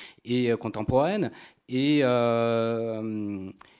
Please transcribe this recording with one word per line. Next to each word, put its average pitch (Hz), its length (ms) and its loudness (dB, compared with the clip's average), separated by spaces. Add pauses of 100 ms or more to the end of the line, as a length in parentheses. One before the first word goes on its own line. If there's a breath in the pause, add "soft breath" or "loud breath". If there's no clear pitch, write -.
(240 loud breath)
et, 120 260 2
euh, 113 60 2
contemporaines. 127 760 0 (380 loud breath)
Et, 139 360 2
euh, 113 1500 0 (300 loud breath)